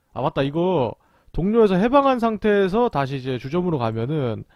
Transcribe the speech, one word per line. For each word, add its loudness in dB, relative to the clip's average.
아, -8
맞다. -2
이거 -2
동료에서 2
해방한 2
상태에서 0
다시 -2
이제 -4
주점으로 -2
가면은 -2